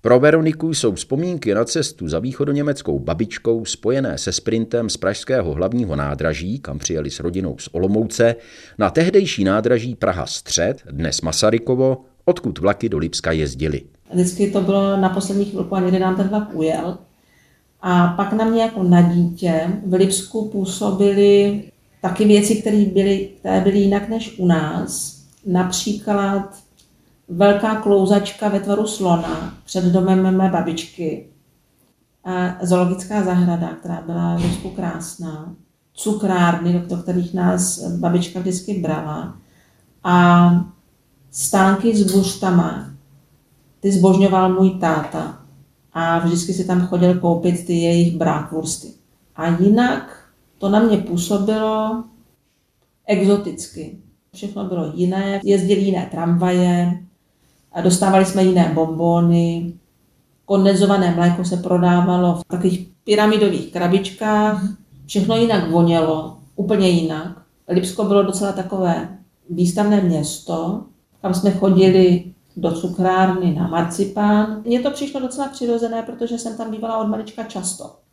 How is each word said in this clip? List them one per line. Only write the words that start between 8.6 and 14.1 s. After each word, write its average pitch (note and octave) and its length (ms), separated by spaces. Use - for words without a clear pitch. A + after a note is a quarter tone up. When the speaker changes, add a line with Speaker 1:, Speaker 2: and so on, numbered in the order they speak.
Speaker 1:
na G2+ 120
tehdejší E3+ 540
nádraží A2 520
Praha F2+ 300
Střed, - 680
dnes D2 300
Masarykovo, B2 760
odkud C3 340
vlaky G2+ 300
do G2 80
Lipska E2 340
jezdily. D2 500